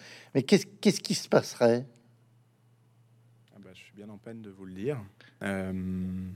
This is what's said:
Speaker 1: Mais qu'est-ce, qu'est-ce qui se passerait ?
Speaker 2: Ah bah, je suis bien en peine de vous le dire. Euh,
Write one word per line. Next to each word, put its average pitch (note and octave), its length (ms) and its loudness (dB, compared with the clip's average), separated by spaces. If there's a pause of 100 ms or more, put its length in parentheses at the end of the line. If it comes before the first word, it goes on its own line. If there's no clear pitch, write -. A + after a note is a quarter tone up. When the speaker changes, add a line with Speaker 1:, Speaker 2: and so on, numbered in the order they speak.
(320)
Speaker 1:
Mais C3+ 120 2
qu'est-ce, - 200 6 (160)
qu'est-ce - 200 4
qui - 140 -2
se - 140 -6
passerait ? B2 580 4 (1700)
Speaker 2:
Ah G2+ 60 -20
bah, F#2 160 -20
je - 60 -20
suis - 160 -20
bien G#2 120 -16
en G#2 80 -14
peine A2+ 240 -14
de G#2 80 -14
vous F#2+ 160 -16
le F#2 100 -12
dire. A#2+ 220 -2 (460)
Euh, F#2+ 300 -2 (640)